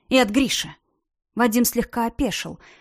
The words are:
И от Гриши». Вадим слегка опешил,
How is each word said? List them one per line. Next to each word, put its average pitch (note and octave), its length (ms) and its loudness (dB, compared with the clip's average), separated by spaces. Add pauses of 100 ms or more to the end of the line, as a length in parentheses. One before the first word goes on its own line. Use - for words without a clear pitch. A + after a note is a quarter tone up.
И C4 80 4
от A3 140 4
Гриши». B3 420 -2 (640)
Вадим A#3 280 2
слегка A#3 440 -2
опешил, F#3 520 -6 (220)